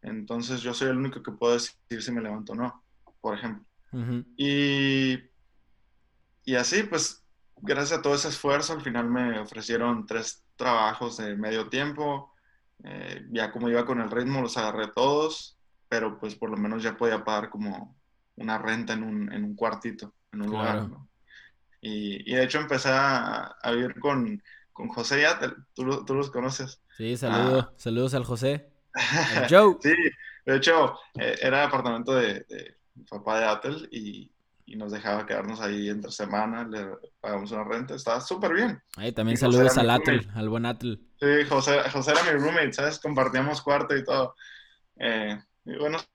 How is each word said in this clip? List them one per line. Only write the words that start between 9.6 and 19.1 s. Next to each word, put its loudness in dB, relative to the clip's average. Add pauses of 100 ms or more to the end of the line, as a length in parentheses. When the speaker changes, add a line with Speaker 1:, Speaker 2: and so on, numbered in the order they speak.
Speaker 1:
tres -6 (120)
trabajos 0
de -6
medio -2
tiempo. -4 (500)
Eh, -12
ya 0
como -2
iba 4
con -2
el -4
ritmo, 0
los -4
agarré -2
todos, 0 (320)
pero, -2
pues, -8
por -6
lo -4
menos -2
ya -2
podía 2
pagar -2
como -8 (380)
una -4
renta -2
en -4
un, -4